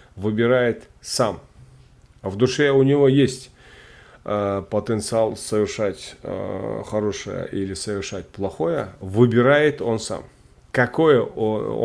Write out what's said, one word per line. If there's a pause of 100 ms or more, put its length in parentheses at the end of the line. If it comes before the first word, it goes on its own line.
(160)
выбирает (120)
сам. (800)
А
в
душе
у
него
есть, (720)
а,
потенциал
совершать,
а,
хорошее
или
совершать
плохое, (100)
выбирает
он
сам. (480)
Какое
о-,